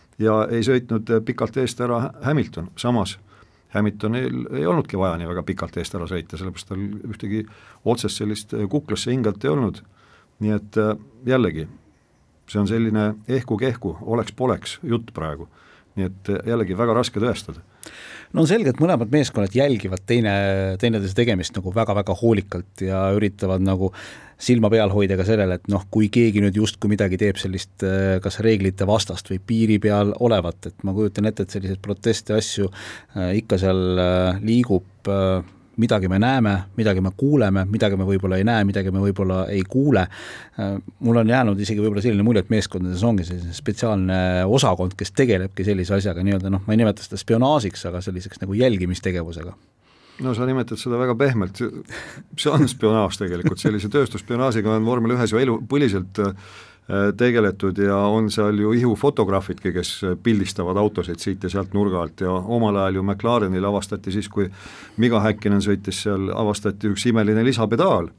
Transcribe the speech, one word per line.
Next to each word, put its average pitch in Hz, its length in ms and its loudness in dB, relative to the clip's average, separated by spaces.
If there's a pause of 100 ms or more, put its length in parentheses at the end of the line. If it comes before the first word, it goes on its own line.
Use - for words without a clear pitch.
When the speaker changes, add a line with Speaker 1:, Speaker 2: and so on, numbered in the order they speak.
(220)
Speaker 1:
ja 110 280 4
ei 117 120 0
sõitnud, 120 480 0
eh, 113 160 2
pikalt 127 320 -4
eest 127 240 -4
ära 120 300 -2 (100)
Hamilton. 123 560 -2
Samas 117 400 -2 (560)
Hamiltonil 113 760 -2
ei 139 160 -2
olnudki 165 320 0
vaja 90 180 0
nii 85 140 -6
väga 87 160 -6
pikalt 90 320 -6
eest - 160 -8
ära 85 140 -6
sõita, 85 280 -8
sellepärast 92 320 -10
tal 98 140 -6 (240)
ühtegi 107 380 -6 (400)
otsest 110 360 0
sellist, 104 320 -6
eh, 107 160 -4
kuklasse 123 420 -4
hingelt 110 340 -2
ei 143 80 2
olnud. 127 280 -2 (640)
Nii 107 120 0
et, 104 220 -4
eh, 107 160 0 (320)
jällegi, 95 420 0 (800)
see 104 120 -4
on 101 80 2
selline 107 480 0 (120)
ehku-kehku, 123 760 -2
oleks-poleks - 840 -4
jutt 117 300 -4
praegu. 78 340 -8 (480)
Nii 98 100 -2
et, 95 240 -8
eh, 101 120 -2 (100)
jällegi 95 260 -2
väga 117 160 2
raske 120 260 0
tõestada. - 440 -4 (720)
Speaker 2:
No 160 120 4
on - 20 0
selge, 185 240 2
et - 80 -4
mõlemad 120 320 2
meeskonnad 110 440 0
jälgivad 113 520 0
teine, 113 260 2 (460)
teineteise 101 380 0
tegemist 110 400 0
nagu 92 180 -6
väga-väga 104 460 0
hoolikalt 98 640 0
ja 95 320 0
üritavad 98 480 0
nagu 95 260 2 (500)
silma 110 300 4
peal 107 180 4
hoida 98 300 2
ka 92 80 2
sellele, 98 320 2
et - 100 -10
noh, 101 220 0
kui 107 220 4
keegi 110 280 4
nüüd 98 140 2
justkui 104 380 0
midagi 95 260 0
teeb 101 180 0
sellist, - 460 -8
eh, 95 400 2
kas - 160 -6
reeglite 95 480 2
vastast 104 420 -2
või 95 160 -4
piiri 113 380 4
peal 104 360 2
olevat, 92 520 0
et - 160 -16
ma 95 80 -2
kujutan 104 340 0
ette, 104 140 -4
et 90 140 -4
selliseid 95 260 -6
proteste, 107 500 -2
asju, 101 380 0 (440)
eh, 95 260 0
ikka 95 180 0
seal, 92 240 2 (160)
eh, 90 420 2
liigub, 113 460 2 (240)
eh, 95 320 2 (340)
midagi 110 300 2
me 95 120 2
näeme, 113 380 2 (200)
midagi 104 240 2
me 92 160 0
kuuleme, 107 480 2
midagi 101 320 0
me 95 80 0
võib-olla 95 320 0
ei 98 80 2
näe, 113 220 2
midagi 98 240 -2
me 95 100 0
võib-olla 95 480 0
ei 98 180 -2
kuule. 131 340 2 (580)
Äh, 98 180 -4 (220)
mul 117 220 4
on 113 100 4
jäänud 117 280 2
isegi 104 220 -2
võib-olla 104 220 0
selline 107 240 4
mulje, 107 180 4
et - 80 -20
meeskondades 90 540 -2
ongi 98 200 2
selline 87 280 -8
spetsiaalne 95 640 0 (300)
osakond, 92 480 2
kes - 180 -8
tegelebki 95 500 0
sellise 95 300 0
asjaga 92 260 -2
nii-öelda, 98 300 0
noh, 98 140 -4
ma 107 80 2
ei 113 60 4
nimeta 104 240 2
seda - 120 -10
spionaažiks, 120 720 0
aga 90 120 -6
selliseks 92 420 -8
nagu 98 140 -4
jälgimistegevusega. 90 960 -2 (680)
Speaker 1:
No 131 160 -2
sa 123 80 -2
nimetad 127 320 -2
seda 120 240 -4
väga 127 160 2
pehmelt. 113 400 0 (800)
See 147 140 0
on 143 180 4
spionaaž 107 480 2
tegelikult. 90 400 -2
Sellise 107 320 -2
tööstusspionaažiga 117 840 0
on 110 100 2
vormel 120 300 2
ühes 117 160 2
ju 110 100 2
elu 123 140 2 (160)
põliselt, 101 500 0
äh, 98 140 0 (800)
tegeletud 104 600 2
ja 101 180 2
on 104 380 2
seal 104 260 0
ju 107 160 2
ihufotograafidki, 98 960 0
kes 87 200 -4 (320)
pildistavad 98 540 0
autosid 90 460 -2
siit 95 220 -4
ja 90 40 -2
sealt 95 280 -4
nurga 95 240 0
alt 80 240 -6
ja 90 60 0
omal 104 440 0
ajal 95 240 0
ju 95 40 -2
McLarenil 101 640 0
avastati 98 420 -4
siis, 98 180 -4
kui 98 200 -2 (480)
Mika 113 260 4
Häkkinen 104 400 2
sõitis 98 400 -2
seal, 95 320 -2
avastati 104 560 -2
üks 101 160 -4
imeline 110 400 4
lisapedaal 113 720 2